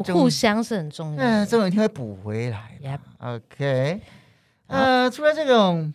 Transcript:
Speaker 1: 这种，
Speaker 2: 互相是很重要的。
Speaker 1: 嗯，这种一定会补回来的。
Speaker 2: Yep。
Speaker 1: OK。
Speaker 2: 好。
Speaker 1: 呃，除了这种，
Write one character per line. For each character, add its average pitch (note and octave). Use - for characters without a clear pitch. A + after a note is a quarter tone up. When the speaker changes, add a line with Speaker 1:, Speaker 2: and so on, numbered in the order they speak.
Speaker 1:
这 F#3
种， F4
Speaker 2:
互 C4
相 A3
是 A3+
很 D#3
重 D#3
要 D3+
的。 C4
Speaker 1:
嗯， A3
这 A3
种 G#3+
一 -
定 G3
会 G#3+
补 A#2+
回 G#2+
来 G#2
的。 C3+
Speaker 2:
Yep。 C#3+
Speaker 1:
OK。 C3+
Speaker 2:
好。 -
Speaker 1:
呃， B3+
除 D4
了 D4+
这 D4+
种， F3+